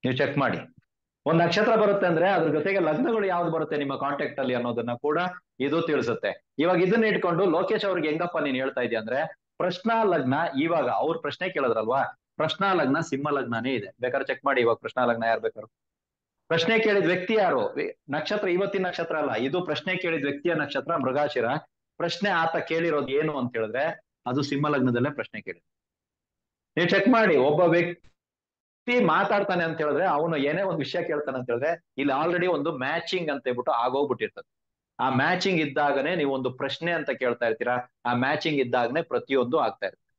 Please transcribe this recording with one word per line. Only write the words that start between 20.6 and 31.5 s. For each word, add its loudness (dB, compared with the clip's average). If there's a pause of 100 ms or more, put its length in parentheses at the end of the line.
ಮೃಗಶಿರ. 0 (520)
ಪ್ರಶ್ನೆ -2
ಆತ 0
ಕೇಳಿರೋದು 0
ಏನು 0
ಅಂತ -4
ಹೇಳಿದ್ರೆ -2 (240)
ಅದು 0
ಸಿಂಹ 0
ಲಗ್ನದಲ್ಲೇ 2
ಪ್ರಶ್ನೆ -8
ಕೇಳಿದೆ. -14 (1120)
ನೀವು 2
check 4
ಮಾಡಿ, 6
ಒಬ್ಬ 4
ವ್ಯಕ್ತಿ -2
ಮಾತಾಡ್ತಾನೆ 2
ಅಂತ -4
ಹೇಳಿದ್ರೆ, 0
ಅವನು 2
ಏನೇ 0
ಒಂದ್ -2
ವಿಷಯ -4
ಕೇಳ್ತಾನೆ -4
ಅಂತ -8
ಹೇಳಿದ್ರೆ, -2 (120)